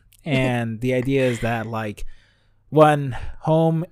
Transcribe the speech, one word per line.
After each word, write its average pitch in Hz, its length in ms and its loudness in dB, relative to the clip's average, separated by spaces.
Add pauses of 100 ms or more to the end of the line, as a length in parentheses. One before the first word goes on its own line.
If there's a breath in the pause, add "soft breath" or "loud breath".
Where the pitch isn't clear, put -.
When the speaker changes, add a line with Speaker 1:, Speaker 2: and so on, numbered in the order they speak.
(100)
Speaker 1:
<laughs> - 140 -20
Speaker 2:
And 123 560 -2
the 127 140 0
idea 131 320 0
is 120 140 -2
that, 113 260 -4
like, 110 380 -8 (640)
one, 147 480 4 (240 loud breath)
home 160 520 2